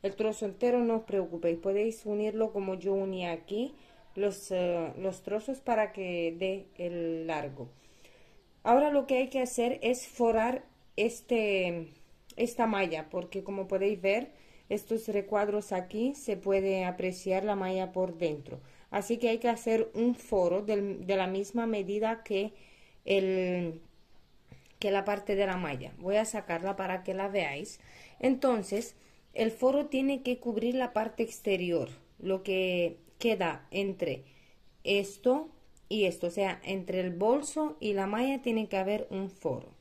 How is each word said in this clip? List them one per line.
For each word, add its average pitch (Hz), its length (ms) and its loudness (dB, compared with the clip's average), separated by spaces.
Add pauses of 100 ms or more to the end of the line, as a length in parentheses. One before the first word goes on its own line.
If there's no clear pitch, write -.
el 196 120 -2
trozo 220 300 -2
entero, 240 340 2
no 226 180 4
os 220 60 -2
preocupéis, 170 540 0
podéis 208 480 0
unirlo 214 460 0
como 190 240 -2
yo 185 180 0
uní 190 320 0
aquí 202 480 -4 (420)
los, 196 360 -2
eh, 175 460 0
los 185 240 -4
trozos 220 400 -4
para 214 320 2
que 175 440 -2
dé 190 280 -2 (120)
el 165 500 -2
largo. 143 420 -6 (920)
Ahora 277 280 6
lo 277 160 4
que 262 100 2
hay 262 120 2
que 262 120 -2
hacer 247 400 0
es 247 260 0
forrar 233 580 2 (320)
este, 196 960 0 (420)
esta 233 320 2
malla, 175 420 0
porque 180 340 -6
como 190 240 -6
podéis 196 340 0
ver, 202 300 2 (360)
estos - 400 -2
recuadros 208 640 0
aquí 208 440 -2
se 208 200 -4
puede 190 480 2
apreciar 185 640 -2
la 208 100 2
malla 185 380 -2
por 180 240 -2
dentro. 151 420 -4 (320)
Así 220 260 -2
que 233 120 2
hay 226 80 2
que 240 120 2
hacer 226 440 2
un 240 220 2
foro 185 460 2
del, 202 440 -2
de 196 100 2
la 185 120 2
misma 202 400 -2
medida 214 560 0
que 208 300 -2 (520)
el, 180 760 2 (1000)
que 202 120 0
la 196 140 2
parte 202 300 0
de 196 100 4
la 185 120 0
malla. 143 400 -4
Voy 185 180 0
a 220 100 4
sacarla 190 500 -4
para 185 280 -4
que 190 100 -4
la 196 140 -2
veáis. 170 520 -4 (400)
Entonces, 240 760 0 (380)
el 226 180 2
foro 269 360 2
tiene 269 340 0
que 247 180 -2
cubrir 233 360 -2
la 247 160 0
parte 220 320 -2
exterior, 175 680 0 (300)
lo 190 240 -2
que 185 540 0 (220)
queda 185 520 0
entre 185 540 -2 (580)
esto 247 640 2 (380)
y 202 180 2
esto, 175 220 0
o 170 40 0
sea, 190 320 0
entre 185 360 -2
el 180 120 -2
bolso 294 680 0
y 208 140 -2
la 196 140 0
malla 254 340 0
tiene 220 260 0
que 196 100 -2
haber 196 320 0
un 190 200 -4
foro. 135 400 -6 (120)